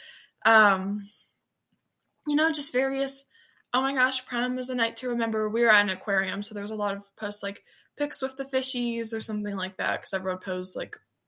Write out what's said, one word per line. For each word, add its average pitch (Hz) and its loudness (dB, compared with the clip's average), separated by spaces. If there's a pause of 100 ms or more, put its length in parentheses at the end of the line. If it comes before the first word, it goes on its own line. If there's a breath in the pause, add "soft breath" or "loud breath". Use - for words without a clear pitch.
(460 loud breath)
um, 202 4 (1200 loud breath)
you 294 0
know, 311 4
just 294 4
various, 269 2 (480 soft breath)
"Oh 262 2
my 269 -2
gosh, 269 0
prom 254 -4
was 254 -2
a 254 -4
night 233 -2
to 254 -4
remember." 220 -2
We 226 0
were 240 6
at 208 8
an 208 -2
aquarium, 190 -4
so - 2
there 202 -8
was 208 -8
a 220 -8
lot 208 -2
of - -18
posts, 208 -2
like, 202 -8 (340 soft breath)
"Pics 294 0
with 262 -4
the 262 -6
fishies," 240 -2
or 220 -4
something 208 -4
like 190 -8
that, 208 -2
'cause - -4
everyone 185 -4
posed, 185 -4
like, 180 -10 (280)